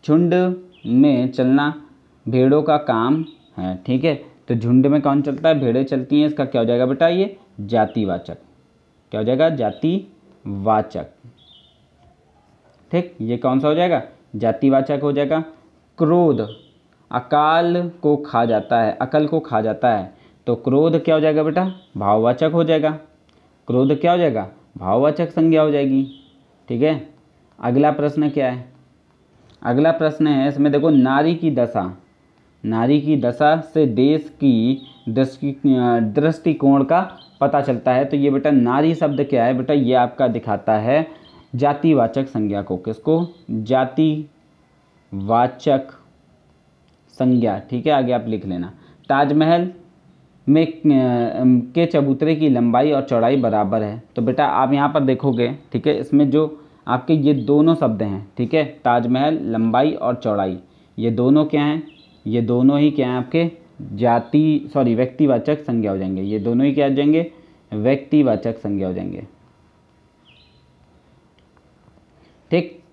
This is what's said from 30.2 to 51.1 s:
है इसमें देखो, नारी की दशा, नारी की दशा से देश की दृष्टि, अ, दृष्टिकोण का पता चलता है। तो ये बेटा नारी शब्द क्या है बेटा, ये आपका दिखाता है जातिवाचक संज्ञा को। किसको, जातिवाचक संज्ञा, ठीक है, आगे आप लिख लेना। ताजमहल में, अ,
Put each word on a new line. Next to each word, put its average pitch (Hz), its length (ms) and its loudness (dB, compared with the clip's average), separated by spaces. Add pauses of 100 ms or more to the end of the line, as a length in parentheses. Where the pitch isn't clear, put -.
है 139 200 2
इसमें 143 240 0
देखो, 147 180 2
नारी 143 460 2
की 160 160 -2
दशा, 113 460 -4 (680)
नारी 120 360 0
की 147 160 0
दशा 147 440 0 (120)
से 156 120 4
देश 135 440 0
की 127 520 0 (280)
दृष्टि, 131 400 -2
अ, 139 60 -8 (440)
दृष्टिकोण 139 840 0
का 175 340 -2 (240)
पता 143 200 0
चलता 127 320 -2
है। 135 120 2
तो 147 120 -4
ये 139 120 2
बेटा 139 220 0
नारी 139 440 2
शब्द 147 260 -2
क्या 131 240 0
है 127 80 0
बेटा, 127 200 -2
ये 127 200 0
आपका 123 340 0
दिखाता 113 460 -2
है 131 340 0 (480)
जातिवाचक 139 720 0
संज्ञा 104 340 -4
को। 95 160 -6
किसको, 160 500 -2 (240)
जातिवाचक 131 760 -2 (2750)
संज्ञा, 117 500 0
ठीक 123 280 -6
है, 151 60 2
आगे 127 180 0
आप 113 160 -2
लिख 101 180 -6
लेना। 90 280 -8 (360)
ताजमहल 156 600 2 (800)
में, 156 180 4
अ, - 120 -12 (920)